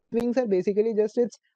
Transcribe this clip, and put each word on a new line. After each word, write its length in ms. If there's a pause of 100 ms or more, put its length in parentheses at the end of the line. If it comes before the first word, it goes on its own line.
(120)
wings 260
are 80
basically 460
just 260
its 200 (180)